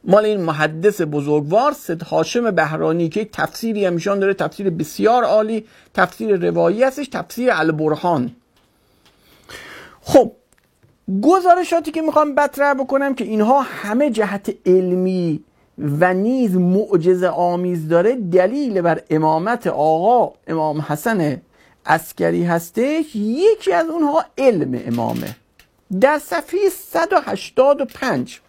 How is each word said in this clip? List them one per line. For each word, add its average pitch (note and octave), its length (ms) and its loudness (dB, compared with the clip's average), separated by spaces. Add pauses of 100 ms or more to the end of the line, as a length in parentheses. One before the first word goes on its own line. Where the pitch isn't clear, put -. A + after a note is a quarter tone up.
مال G#3 200 4
این G#3+ 160 0
محدث D#3+ 600 -2 (100)
بزرگوار D3+ 600 0
سید E3+ 300 -8
هاشم E3 480 -2
بهرانی D#3+ 580 0
که G#3 160 -4
تفسیری G#3 600 -4
هم F3+ 80 0
ایشان G3 260 -2
داره، G3 160 0
تفسیر F#3+ 360 -4
بسیار G3+ 540 0
عالی، G#3+ 420 0 (280)
تفسیر F#3 560 0
روایی E3+ 320 2
هستش، C4+ 260 -2
تفسیر A#3+ 440 -4
البرهان. D#3 800 0 (1700)
خب، - 320 4 (920)
گزارشاتی F4 680 4
که D#4+ 120 -4
می‌خوام D4+ 300 0
مطرح C#4+ 420 0
بکنم C4+ 400 -2
که A#3 100 -6
اینها A3 360 2
همه A#3+ 500 -2
جهت G3+ 440 -4 (120)
علمی F3+ 800 0 (340)
و D3+ 360 2
نیز G#3+ 420 0
معجزه F3+ 720 2
آمیز F3 600 -2
داره، F3 260 2
دلیل G3+ 680 0
بر E3+ 300 0
امامت D#3+ 560 0
آقا E3+ 680 2 (140)
امام D#3 340 -2
حسن D#3 640 -2 (440)
عسکری E3+ 580 0
هستش. A#3 720 -2
یکی F4 560 0
از E4 160 0
اونها D#4 360 0 (140)
علم D#3 480 2
امامه. A#2 500 -4 (640)
در C#4+ 180 4
صفحهٔ F4 520 -4
صد E4+ 420 -4
و F#4 120 2
هشتاد B3+ 560 0
و C4+ 40 -2
پنج - 640 -6